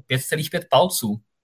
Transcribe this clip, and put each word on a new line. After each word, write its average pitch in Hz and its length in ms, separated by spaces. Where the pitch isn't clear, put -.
pět 131 120
celých 151 300
pět 175 200
palců, 123 520